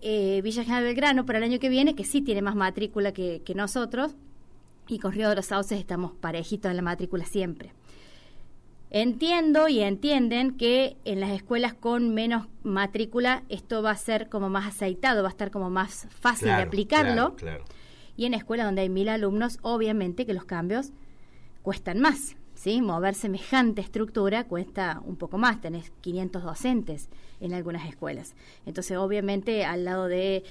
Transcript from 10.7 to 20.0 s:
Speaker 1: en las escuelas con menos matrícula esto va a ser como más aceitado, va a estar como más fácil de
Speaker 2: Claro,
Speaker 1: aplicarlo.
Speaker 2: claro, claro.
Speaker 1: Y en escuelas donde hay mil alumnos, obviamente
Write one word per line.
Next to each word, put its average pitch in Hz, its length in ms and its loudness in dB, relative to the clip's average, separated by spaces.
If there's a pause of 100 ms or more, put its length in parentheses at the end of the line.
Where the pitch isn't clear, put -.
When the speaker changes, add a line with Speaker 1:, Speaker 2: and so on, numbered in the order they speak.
Speaker 1:
en 196 160 -2
las 196 100 -2
escuelas 233 420 0
con 233 400 0
menos 226 320 0 (160)
matrícula 220 880 0
esto 214 320 -4
va 214 80 2
a 208 80 0
ser 220 320 -2
como 196 180 -2
más 196 200 0
aceitado, 202 560 2
va 190 60 2
a - 20 -2
estar 196 180 -4
como 185 220 -4
más 185 400 -2
fácil - 340 2
de 202 80 6
Speaker 2:
Claro, 190 140 2
Speaker 1:
aplicarlo. 233 680 4
Speaker 2:
claro, 78 280 -8
claro. - 20 -12 (500)
Speaker 1:
Y 226 100 -2
en 247 100 0
escuelas 226 320 -2
donde 190 140 0
hay 190 80 2
mil 196 200 2
alumnos, 220 540 0
obviamente 220 640 0